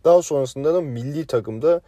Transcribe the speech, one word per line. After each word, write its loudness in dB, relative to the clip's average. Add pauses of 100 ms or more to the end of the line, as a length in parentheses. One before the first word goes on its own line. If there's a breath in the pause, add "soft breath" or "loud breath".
daha 6
sonrasında -2
da 0
milli -8
takımda 0